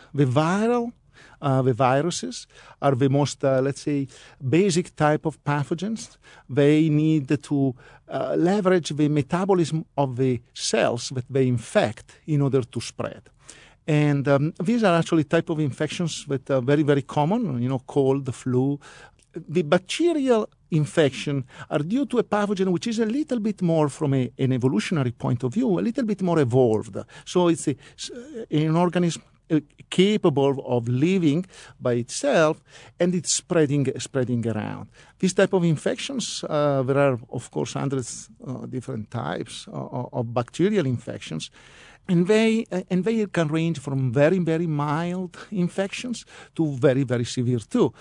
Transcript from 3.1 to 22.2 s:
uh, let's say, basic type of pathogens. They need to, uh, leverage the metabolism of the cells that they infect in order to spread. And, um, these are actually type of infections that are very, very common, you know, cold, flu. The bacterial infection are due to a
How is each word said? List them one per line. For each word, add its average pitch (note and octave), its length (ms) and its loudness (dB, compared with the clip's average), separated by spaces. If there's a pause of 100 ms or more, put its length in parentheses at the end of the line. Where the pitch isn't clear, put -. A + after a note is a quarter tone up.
uh, C3+ 200 2
let's C3+ 180 -4
say, C#3+ 260 -2 (320)
basic D#3+ 560 2
type D3+ 300 2
of - 200 -6
pathogens. D#3+ 720 -4 (320)
They D3+ 400 4
need D3+ 540 2
to, C#3 300 0 (320)
uh, C3+ 300 -4
leverage F3+ 540 2
the D3+ 180 2
metabolism E3 800 0 (100)
of C3+ 200 0
the B2+ 260 0 (100)
cells - 640 0
that B2 160 -6
they C3 180 2
infect B2 760 -2
in D3 160 2
order C3+ 180 2
to A#2 220 -8
spread. - 400 -10 (640)
And, D3 420 2
um, C#3+ 240 2 (100)
these A3+ 220 0
are F3+ 140 4
actually D#3+ 260 2
type E3 240 0
of D#3+ 100 -2
infections D#3 720 -4
that C#3 220 -6
are C3+ 100 2
very, C#3+ 220 2
very C#3+ 200 2
common, D3+ 600 -2
you B2 80 -2
know, C3+ 160 -2
cold, C3+ 480 0
flu. C3 440 -2 (540)
The E3 300 -4
bacterial B3 880 0 (220)
infection C#3+ 720 0 (260)
are D3+ 120 -2
due A3+ 240 -2
to B3 120 -2
a G#3 60 0